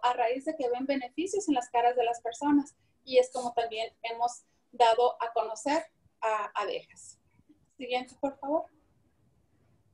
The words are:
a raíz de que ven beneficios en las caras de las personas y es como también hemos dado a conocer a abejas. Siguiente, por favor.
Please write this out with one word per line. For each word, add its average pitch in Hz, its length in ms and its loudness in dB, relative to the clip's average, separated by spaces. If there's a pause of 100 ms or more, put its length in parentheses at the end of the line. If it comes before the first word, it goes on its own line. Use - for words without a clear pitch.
a 247 100 4
raíz 247 320 -2
de 311 120 -4
que 262 140 -2
ven 247 160 -2
beneficios 294 600 -4
en 285 60 4
las 240 140 -2
caras 240 260 2
de 240 100 2
las 240 160 -2
personas 285 540 0 (300)
y 254 140 4
es 247 140 4
como 240 200 -4
también 226 400 -4 (100)
hemos 233 400 -4 (300)
dado 233 500 4
a 233 100 -6
conocer 233 520 -2 (360)
a 214 260 -2 (140)
abejas. - 580 -8 (580)
Siguiente, 254 440 -6
por 269 180 -4
favor. 311 260 -2 (1300)